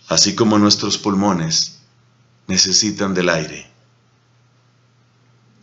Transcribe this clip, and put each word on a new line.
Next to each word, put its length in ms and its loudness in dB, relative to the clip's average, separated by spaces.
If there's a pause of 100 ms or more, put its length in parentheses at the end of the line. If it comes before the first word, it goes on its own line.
así 260 0
como 240 2
nuestros 380 0
pulmones 840 -2 (680)
necesitan 680 0
del 160 2
aire. 420 -4 (1900)